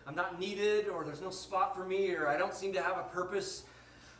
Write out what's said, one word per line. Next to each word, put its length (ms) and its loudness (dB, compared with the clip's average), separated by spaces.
"I'm 80 -8
not 240 0
needed," 500 2
or, 140 -2
"There's 200 -6
no 80 -4
spot 440 0
for 100 -6
me," 300 2
or, 140 2
"I 80 4
don't 180 2
seem 200 -4
to 80 2
have 160 0
a 60 -4
purpose." 600 -2